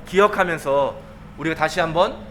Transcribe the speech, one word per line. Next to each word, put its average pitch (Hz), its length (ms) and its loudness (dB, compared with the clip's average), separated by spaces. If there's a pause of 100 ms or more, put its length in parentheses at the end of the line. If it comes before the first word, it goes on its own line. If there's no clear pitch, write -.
기억하면서 165 880 2 (420)
우리가 156 160 -2
다시 156 240 0
한번 170 380 2 (140)